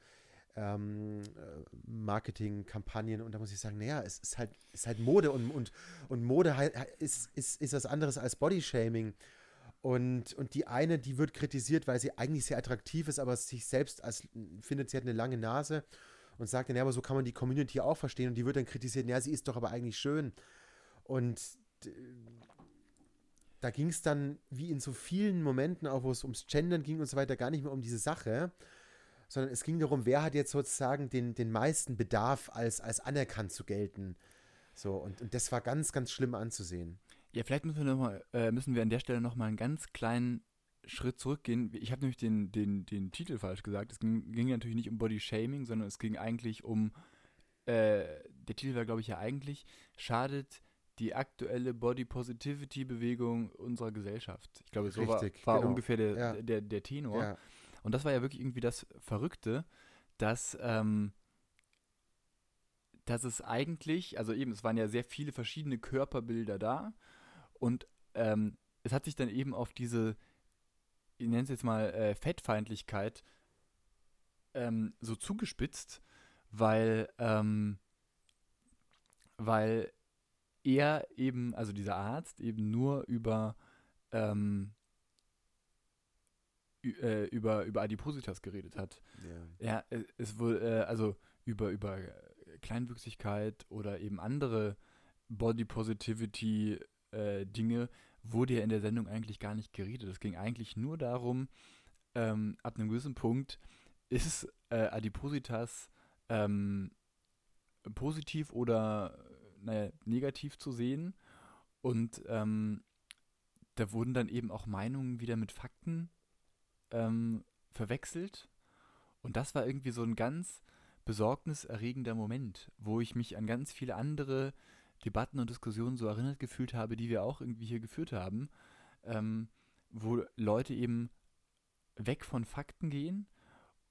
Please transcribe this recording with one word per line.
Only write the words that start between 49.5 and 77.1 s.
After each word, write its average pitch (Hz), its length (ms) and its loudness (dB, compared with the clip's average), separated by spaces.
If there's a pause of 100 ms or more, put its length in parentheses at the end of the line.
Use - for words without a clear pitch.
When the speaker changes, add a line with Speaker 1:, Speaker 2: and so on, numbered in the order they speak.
Speaker 2:
schadet 135 640 -2 (360)
die 113 160 0
aktuelle 123 600 -2
Body-Positivity-Bewegung 120 1800 -2
unserer 117 400 -4
Gesellschaft. 104 720 -8
Ich - 80 -20
glaube, 104 180 0
so 107 160 2
war, 110 160 4
Speaker 1:
Richtig, - 240 -2
Speaker 2:
war 113 140 8
Speaker 1:
genau. 120 100 4
Speaker 2:
ungefähr 120 260 2
der, 107 200 2
Speaker 1:
Ja. 113 260 -2
Speaker 2:
der, 113 180 2
der 104 220 -4
Tenor. 127 400 -2
Speaker 1:
Ja. 104 160 -2 (440)
Speaker 2:
Und 110 100 0
das 131 120 2
war 147 80 4
ja 123 100 4
wirklich 135 180 -4
irgendwie 127 200 -2
das 120 260 0 (120)
Verrückte, 120 640 -2 (540)
dass, 113 420 0
ähm, 107 520 2 (1900)
dass 120 200 0
es 120 160 -4
eigentlich, 156 800 -2
also 113 140 0
eben, 123 200 0
es 101 120 -8
waren 113 120 4
ja 110 120 4
sehr 117 160 2
viele 147 280 -6
verschiedene 131 460 -4
Körperbilder 117 800 0
da 135 340 -2 (640)
und, 123 320 0 (280)
ähm, 107 440 4 (240)
es 107 100 0
hat 135 120 2
sich 156 120 -6
dann 127 120 0
eben 131 260 -2
auf 117 180 -2
diese, 117 440 2 (1040)
ich 117 100 -2
nenn's 123 220 4
jetzt 127 140 -4
mal, 110 300 4
äh, 107 200 4
Fettfeindlichkeit, 107 1120 -2 (1300)
ähm, 113 460 0
so 113 140 -4
zugespitzt, - 880 -4 (480)
weil, 110 580 6 (100)